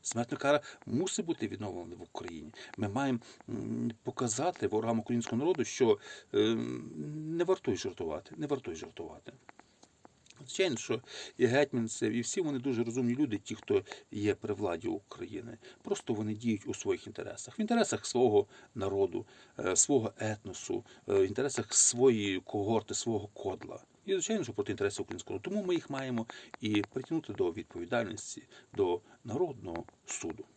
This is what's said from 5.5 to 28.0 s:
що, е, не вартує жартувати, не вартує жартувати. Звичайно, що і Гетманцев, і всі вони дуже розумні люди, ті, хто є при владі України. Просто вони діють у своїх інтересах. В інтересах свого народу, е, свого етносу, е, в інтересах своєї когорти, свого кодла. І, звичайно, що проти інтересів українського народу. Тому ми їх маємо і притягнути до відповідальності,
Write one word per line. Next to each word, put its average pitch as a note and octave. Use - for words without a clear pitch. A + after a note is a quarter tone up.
що, A2+
е, G#2
не D#3+
вартує D#3+
жартувати, E2
не D3+
вартує G#2+
жартувати. E2
Звичайно, D3
що A#2
і B2+
Гетманцев, A#2
і A#2+
всі D3+
вони D3
дуже B2
розумні A#2+
люди, B2+
ті, -
хто G2+
є G#2
при G#2
владі F2
України. F2+
Просто F#3+
вони G#2+
діють A2
у G2+
своїх -
інтересах. -
В -
інтересах G#3+
свого G#2+
народу, G2
е, F#2
свого A2+
етносу, -
е, G2+
в G2
інтересах B2
своєї A2
когорти, G#2
свого G#2
кодла. -
І, F#3+
звичайно, G3
що A2+
проти G#2
інтересів G2
українського -
народу. C3
Тому G3+
ми F3+
їх D#3
маємо C3
і G#2
притягнути C3
до F#2
відповідальності, F2+